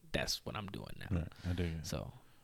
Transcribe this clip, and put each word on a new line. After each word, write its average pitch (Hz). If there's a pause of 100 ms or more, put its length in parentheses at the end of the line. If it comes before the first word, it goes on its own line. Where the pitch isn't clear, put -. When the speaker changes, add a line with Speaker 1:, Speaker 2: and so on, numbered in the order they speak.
(120)
Speaker 1:
that's -
what -
I'm 101
doing -
now." -
Speaker 2:
Right, 82 (200)
I 90
dig 87
it. 80
Speaker 1:
So - (320)